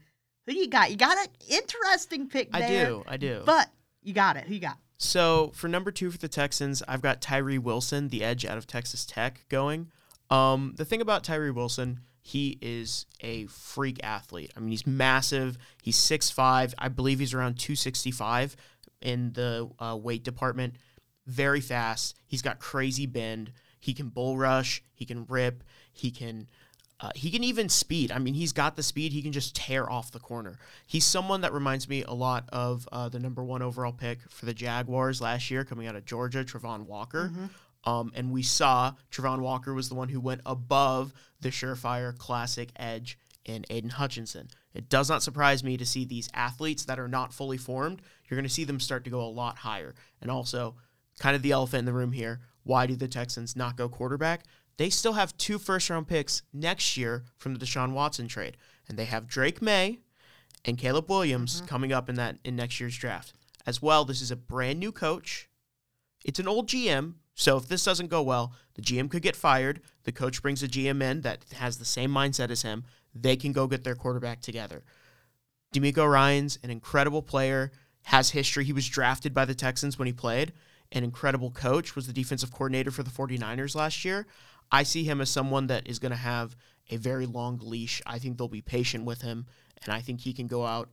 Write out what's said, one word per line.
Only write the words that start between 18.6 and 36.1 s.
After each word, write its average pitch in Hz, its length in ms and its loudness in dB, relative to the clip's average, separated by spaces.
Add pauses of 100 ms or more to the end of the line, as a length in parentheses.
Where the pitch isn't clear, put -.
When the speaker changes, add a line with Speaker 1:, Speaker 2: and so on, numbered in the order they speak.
Speaker 2:
in 123 320 -2
the, 120 460 -2
uh, 113 180 -6
weight 117 280 -4
department. 127 500 -2 (520)
Very 139 340 2
fast. 120 540 -2 (120)
He's 123 160 -4
got 135 160 -4
crazy 135 480 -2
bend. 113 460 -6 (300)
He 131 120 -2
can 131 160 -6
bull 131 260 -2
rush. 131 560 2
He - 140 -12
can 117 200 -8
rip. 123 380 0 (260)
He - 200 -4
can, 113 380 -10 (520)
uh, 107 140 -8
he 143 160 -4
can 233 120 0
even 240 280 0
speed. - 420 2
I 127 60 -2
mean, 131 160 0
he's 160 180 0
got 151 240 0
the 156 60 -6
speed. 151 300 -2
He 147 100 -2
can 147 100 -6
just 139 240 -4
tear 131 340 -2
off 120 220 -6
the 120 60 -16
corner. 117 400 -10 (280)
He's 165 200 4
someone 190 340 2
that 175 140 0
reminds 135 340 0
me 139 160 -2
a - 80 -8
lot 123 400 0
of, 123 400 -2
uh, 120 160 -6
the 120 100 -8
number 127 240 -6
one 127 200 -4
overall 123 320 -4
pick 120 340 -6
for - 160 -16
the 117 80 -2
Jaguars 123 680 -2
last 123 280 -2
year, 131 140 -2
coming 117 220 -8
out 110 100 -8
of 101 80 -12
Georgia, 123 400 -4